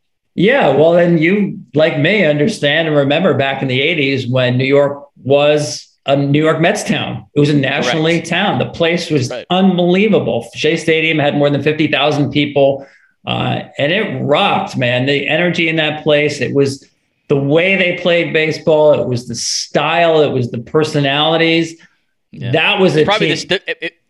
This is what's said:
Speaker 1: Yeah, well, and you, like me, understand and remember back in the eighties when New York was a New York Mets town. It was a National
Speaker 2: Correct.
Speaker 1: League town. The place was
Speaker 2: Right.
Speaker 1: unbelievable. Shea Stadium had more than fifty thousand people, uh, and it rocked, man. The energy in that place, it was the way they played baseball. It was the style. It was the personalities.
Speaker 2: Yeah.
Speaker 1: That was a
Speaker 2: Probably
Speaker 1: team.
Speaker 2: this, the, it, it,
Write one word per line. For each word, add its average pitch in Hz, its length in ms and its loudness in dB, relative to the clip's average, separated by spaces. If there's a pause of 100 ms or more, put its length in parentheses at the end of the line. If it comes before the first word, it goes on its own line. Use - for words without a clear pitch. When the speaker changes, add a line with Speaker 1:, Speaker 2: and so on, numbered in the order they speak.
(340)
Speaker 1:
Yeah, 202 420 2
well, 165 220 4
and 170 240 2
you, 180 380 0 (140)
like 156 240 0
me, 180 280 2
understand 147 640 0
and 151 80 0
remember 147 360 2
back 135 280 -2
in 135 80 -2
the 127 100 0
eighties 139 480 -2
when 123 300 0
New 131 80 0
York 139 500 0
was 147 720 0 (180)
a 139 120 2
New 143 260 2
York 156 160 2
Mets 185 240 0
town. 127 500 -6
It 143 60 0
was 147 100 4
a 147 60 2
National 139 480 -2
Speaker 2:
Correct. - 20 0
Speaker 1:
League 165 200 -2
town. 170 340 -2
The 127 120 -4
place 170 380 -2
was 123 200 0
Speaker 2:
Right. 123 200 -12
Speaker 1:
unbelievable. 180 1040 2
Shea 151 220 -2
Stadium 160 420 0
had 147 200 0
more 143 120 2
than 143 140 0
fifty 151 240 0
thousand 143 440 0
people, 143 540 0 (400)
uh, 123 360 -4 (160)
and 143 160 0
it 190 280 -4
rocked, 147 540 -2
man. 127 300 0
The 139 200 -2
energy 170 440 0
in 160 80 -2
that 151 260 -2
place, 147 380 0
it 120 120 -4
was 139 320 -2 (440)
the 147 80 2
way 165 400 2
they 175 240 0
played 170 320 0
baseball. 156 640 2
It - 80 -4
was 123 220 -6
the 113 60 -10
style. 160 840 0
It 135 140 2
was 123 180 -4
the 117 80 -8
personalities. 156 1200 0 (500)
Speaker 2:
Yeah. 123 200 -8
Speaker 1:
That 185 300 0
was 160 160 4
a 151 80 4
Speaker 2:
Probably 190 220 0
Speaker 1:
team. 147 80 -2
Speaker 2:
this, - 100 -8
the, 180 260 -4
it, 165 100 -10
it, 170 120 -8 (160)